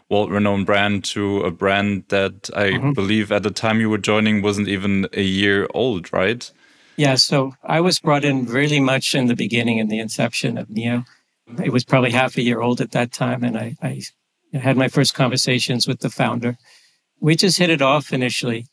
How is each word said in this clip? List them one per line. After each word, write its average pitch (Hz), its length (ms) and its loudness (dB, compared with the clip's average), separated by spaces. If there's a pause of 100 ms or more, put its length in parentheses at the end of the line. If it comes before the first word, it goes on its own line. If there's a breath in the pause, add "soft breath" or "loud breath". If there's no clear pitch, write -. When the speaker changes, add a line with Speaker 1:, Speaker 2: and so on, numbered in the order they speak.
(100)
Speaker 1:
world-renowned 101 560 0
brand 101 360 2
to 101 380 -2
a 90 100 0
brand 98 580 0
that 98 460 -2
I 101 180 2
Speaker 2:
Mm-hmm. 131 200 0
Speaker 1:
believe 104 400 0
at 101 100 2
the 104 80 0
time 110 300 0
you 110 80 0
were 107 80 2
joining 107 460 2
wasn't 101 260 0
even 98 460 -2
a 101 80 -2
year 98 500 2
old, 104 400 -2
right? 104 400 -2 (440 soft breath)
Speaker 2:
Yeah, 139 180 2
so 135 400 2 (100)
I 156 160 0
was 175 200 2
brought 143 220 2
in 135 220 0
really 139 360 0
much 131 340 0
in 127 140 2
the 117 60 2
beginning, 117 440 0
in 107 100 -2
the 110 100 -2
inception 117 600 -4
of 107 100 -8
NEO. 120 360 -2 (600 soft breath)
It 131 80 0
was 123 120 0
probably 123 260 2
half 127 260 0
a 127 60 -2
year 117 180 0
old 123 220 0
at 113 80 -4
that 123 220 -2
time, 123 300 -4
and 117 140 -2
I, 117 260 -8
I 131 200 -6 (500)
had 131 240 0
my 131 120 2
first - 260 2
conversations 123 760 0
with 127 120 -4
the 120 100 -4
founder. 120 480 -2 (640 soft breath)
We 156 140 4
just 170 240 2
hit 175 120 2
it 151 100 2
off 139 320 2
initially. 123 600 -2